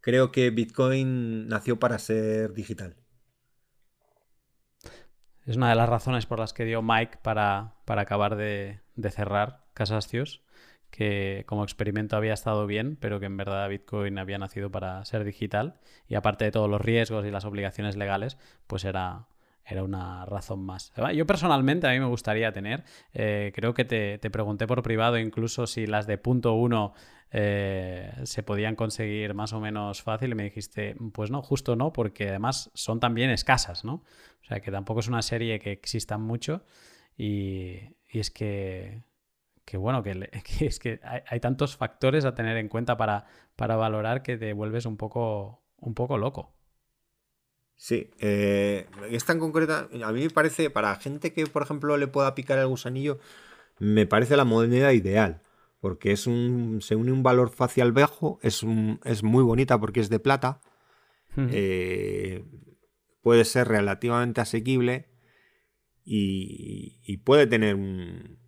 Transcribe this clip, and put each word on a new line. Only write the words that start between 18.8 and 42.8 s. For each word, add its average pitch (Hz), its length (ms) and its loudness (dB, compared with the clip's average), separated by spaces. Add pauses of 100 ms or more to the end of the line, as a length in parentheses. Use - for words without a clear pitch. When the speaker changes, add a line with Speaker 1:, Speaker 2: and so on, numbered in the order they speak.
Speaker 2:
era, 92 420 -4 (380)
era 95 180 -6
una 90 420 -6
razón 95 400 -8
más. 92 280 -12 (240)
Yo 156 100 2
personalmente, 151 640 4
a 127 40 4
mí 127 60 2
me 135 80 0
gustaría 113 460 0
tener, 104 320 -6 (280)
eh, 104 400 -2
creo 117 220 -2
que 123 100 2
te, 104 340 -2
te 107 120 -6
pregunté 107 380 -2
por 123 160 0
privado 113 340 2
incluso 113 480 -2
si 110 200 -4
las 107 200 0
de 104 120 -2
punto 120 340 2
uno, 113 400 2 (400)
eh, 98 800 -2 (120)
se - 180 -6
podían 107 340 -2
conseguir 107 580 -4
más 107 180 -6
o 110 80 -6
menos 104 420 -6
fácil, 113 300 -2
y - 20 -4
me 107 100 -4
dijiste, 104 520 -8 (160)
"Pues 107 180 -4
no, 135 120 -4
justo 131 340 0
no", 143 160 0
porque 107 360 -2
además 104 460 -4
son 117 260 -4
también 120 300 2
escasas, - 540 2
¿no? 131 200 -8 (380)
O - 80 -20
sea, 104 100 -6
que 98 120 -8
tampoco 98 260 -4
es 110 80 -2
una 117 160 -2
serie 113 380 -2
que 104 100 -8
existan 107 520 -6
mucho, 120 420 -4 (520)
y, 98 800 -6 (140)
y 117 100 -6
es 104 140 -6
que, 98 720 -8 (600)
que - 120 -10
bueno, 113 260 -2
que 98 140 -4
le-, 92 140 -10
<laughs> - 120 -12
que - 240 0
es - 140 -4
que 113 240 -4
hay, 123 240 -8
hay 120 100 -4
tantos 131 380 -2
factores 135 480 0
a 127 100 0
tener 113 220 0
en 110 120 -4
cuenta 117 280 0